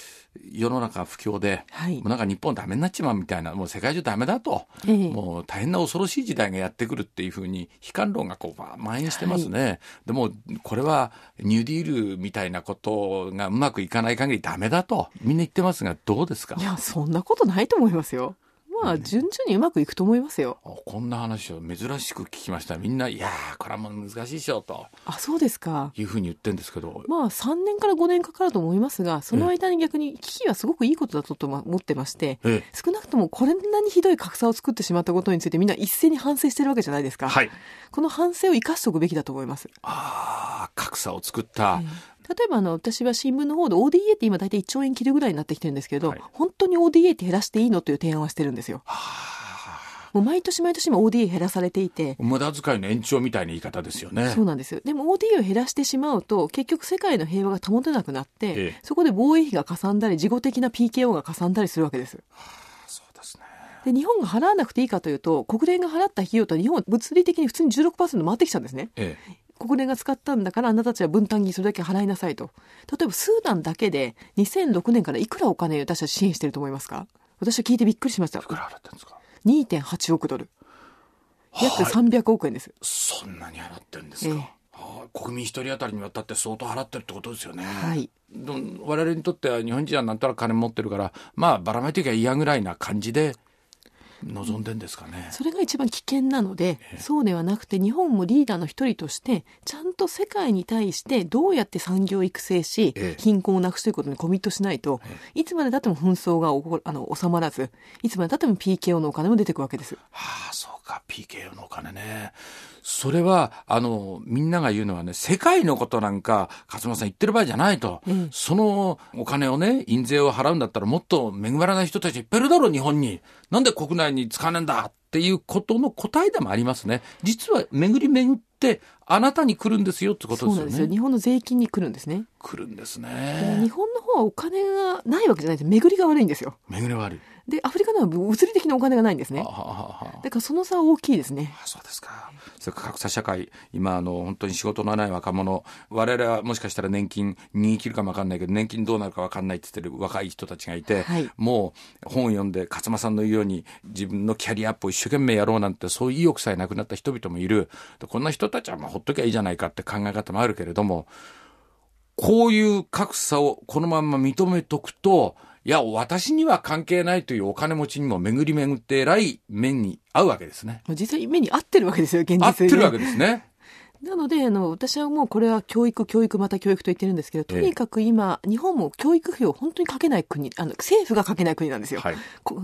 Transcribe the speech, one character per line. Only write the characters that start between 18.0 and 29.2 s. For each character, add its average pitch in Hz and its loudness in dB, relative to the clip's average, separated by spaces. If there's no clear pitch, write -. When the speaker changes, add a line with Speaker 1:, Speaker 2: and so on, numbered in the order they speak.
Speaker 2:
す - -8
よ。 131 -6
ま 220 0
あ、 - 2
Speaker 1:
う 160 0
ん。 120 -6
Speaker 2:
順 214 0
々 403 -2
に 196 2
う - 4
ま 330 2
く 156 0
い 147 2
く - -14
と 185 -2
思 226 6
い 247 2
ま 294 -8
す - -8
よ。 127 -2
Speaker 1:
あ、 - -18
こ 107 -8
ん 120 -6
な 120 -4
話 113 -6
を 82 -12
珍 92 -8
し - -10
く 104 -10
聞 - -14
き - -14
ま 82 -6
し - -14
た。 - -8
み 92 -6
ん 131 -2
な、 127 -2
「い 107 -10
や 101 -6
ー、 - -10
こ - -10
れ - -12
は 104 -8
も 107 -10
う 104 -14
難 104 -12
し 123 -14
い - -10
で 156 -10
し 147 -8
ょ」 107 -4
と - -14
Speaker 2:
あ、 - -10
そ 302 -4
う 330 0
で 277 4
す - -6
か。 147 -4
Speaker 1:
い 107 -6
う - -4
ふ 98 -8
う 113 0
に 90 -2
言 82 -6
っ 80 -10
て 104 -4
ん - -2
で 87 -10
す - -16
け 87 -10
ど。 82 -12
Speaker 2:
ま 311 0
あ、 202 0
三 330 -2
年 415 0
か 415 0
ら 392 4
五 339 2
年 349 4
か 330 -6
か - -2
る 330 0
と 196 2
思 165 0
い 196 4
ま 262 2
す - -4
が、 160 -2